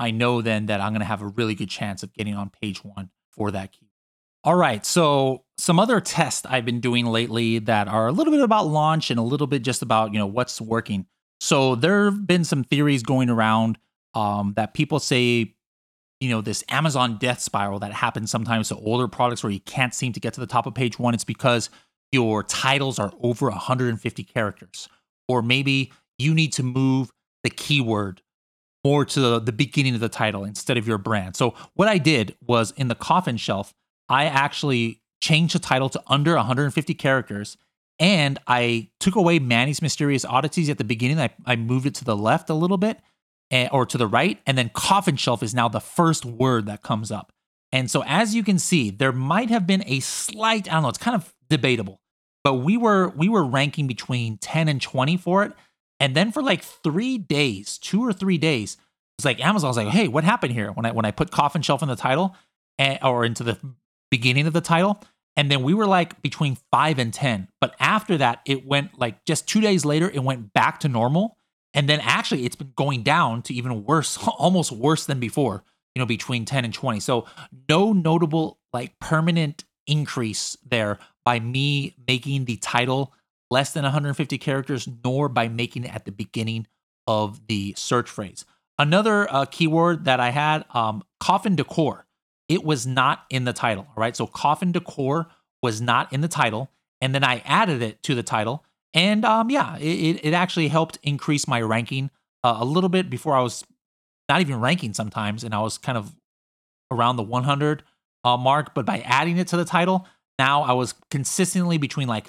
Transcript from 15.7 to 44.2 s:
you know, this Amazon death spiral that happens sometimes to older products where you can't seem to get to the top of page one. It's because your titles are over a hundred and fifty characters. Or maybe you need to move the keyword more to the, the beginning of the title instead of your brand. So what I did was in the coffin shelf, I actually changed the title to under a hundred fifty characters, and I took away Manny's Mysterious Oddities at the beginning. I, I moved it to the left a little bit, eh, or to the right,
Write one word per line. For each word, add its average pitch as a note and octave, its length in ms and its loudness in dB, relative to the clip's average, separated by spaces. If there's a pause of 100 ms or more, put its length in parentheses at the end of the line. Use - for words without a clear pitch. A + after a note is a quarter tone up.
you C3 100 -2
know, A2+ 100 0
this G#2 280 -4
Amazon C3 500 0
death B2 220 -2
spiral G2+ 400 -4
that G2+ 120 -8
happens A2+ 380 -4
sometimes A2+ 380 -2
to - 80 -6
older A2+ 320 0
products A#2+ 340 -2
where A2+ 80 -2
you G2 80 -4
can't B2+ 340 -2
seem B2+ 200 -6
to - 80 -12
get A2+ 140 -6
to - 60 -12
the A#2+ 60 -8
top A#2+ 200 -2
of A2+ 80 -10
page B2 260 -4
one. A#2+ 140 0
It's A2 100 -4
because A#2+ 440 0 (440)
your A2 320 2
titles C3+ 560 -2
are G2+ 200 -4
over A#2+ 280 0
a G2 80 -4
hundred B2+ 320 -2
and A2+ 120 -4
fifty A2 220 -8
characters. - 640 -6 (380)
Or B2 160 0
maybe C3 500 0 (260)
you C#3+ 140 2
need D#3+ 200 2
to - 100 -2
move C3 480 0 (320)
the A2+ 80 -2
keyword A2 720 -2 (600)
more C#3 200 4
to - 160 0
the, A#2 200 4
the A2+ 120 -2
beginning C3+ 420 2
of A2 60 -2
the A#2 80 0
title G2+ 360 -2
instead G#2+ 320 -4
of A2 100 0
your A2 120 0
brand. G2 360 -4
So A#2+ 200 0 (200)
what G3 140 4
I G#3 100 4
did C3 420 2
was A#2 360 2
in C3 100 -2
the A#2+ 80 0
coffin D#3+ 420 0
shelf, G2+ 380 -6 (340)
I C#3 180 2
actually C3+ 760 0 (180)
changed D#3+ 360 2
the - 20 -2
title C3 300 0
to - 180 -8
under D3 300 2
a A#2+ 80 2
hundred C3 280 0
fifty D#3 220 -2
characters, A#2 600 -2 (420)
and D#3 480 2
I A#2+ 440 2 (100)
took F#3 160 0
away E3+ 240 4
Manny's B2+ 420 0
Mysterious C#3+ 420 0
Oddities C#3+ 460 0
at D3 80 -4
the B2 60 -4
beginning. B2 340 0
I, C3 120 0 (140)
I B2 120 0
moved B2 300 -2
it C#3 100 -4
to - 80 -14
the A2+ 120 0
left A2+ 340 0
a D#3+ 40 -2
little F3 220 0
bit, G#3+ 240 -2 (500)
eh, B2+ 220 2
or B2+ 140 2
to - 100 -4
the A#2+ 100 2
right, C3 400 0